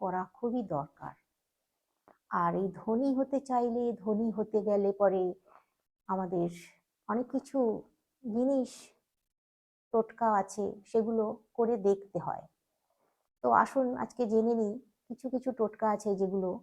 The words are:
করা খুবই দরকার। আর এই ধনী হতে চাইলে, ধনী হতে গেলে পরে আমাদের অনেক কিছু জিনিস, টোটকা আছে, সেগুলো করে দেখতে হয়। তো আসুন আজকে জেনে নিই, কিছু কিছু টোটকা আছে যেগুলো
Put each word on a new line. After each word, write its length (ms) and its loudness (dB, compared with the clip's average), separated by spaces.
করা 220 -2
খুবই 280 -2
দরকার। 400 -8
আর 240 2
এই 200 0
ধনী 400 0
হতে 260 0
চাইলে, 420 0
ধনী 380 0
হতে 320 -2
গেলে 300 2
পরে 300 4
আমাদের 400 0
অনেক 220 -2
কিছু 280 -2
জিনিস, 460 0
টোটকা 420 -2
আছে, 300 -2
সেগুলো 380 0
করে 220 0
দেখতে 420 0
হয়। 260 -6
তো 80 0
আসুন 340 4
আজকে 300 -4
জেনে 280 2
নিই, 200 0
কিছু 240 -12
কিছু 240 -4
টোটকা 380 -2
আছে 240 -2
যেগুলো 340 0